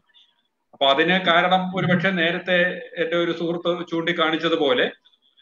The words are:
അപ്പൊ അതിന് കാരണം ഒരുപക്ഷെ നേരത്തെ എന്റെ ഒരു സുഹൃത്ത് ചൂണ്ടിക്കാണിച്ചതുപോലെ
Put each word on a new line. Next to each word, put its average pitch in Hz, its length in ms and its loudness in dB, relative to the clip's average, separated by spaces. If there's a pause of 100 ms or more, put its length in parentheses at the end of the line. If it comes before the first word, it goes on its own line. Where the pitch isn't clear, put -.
(720)
അപ്പൊ - 120 0
അതിന് 165 400 2
കാരണം 180 520 2
ഒരുപക്ഷെ 180 320 0
നേരത്തെ 180 880 0
എന്റെ 165 180 -2
ഒരു 170 160 0
സുഹൃത്ത് 170 600 -4
ചൂണ്ടിക്കാണിച്ചതുപോലെ 165 1000 0 (500)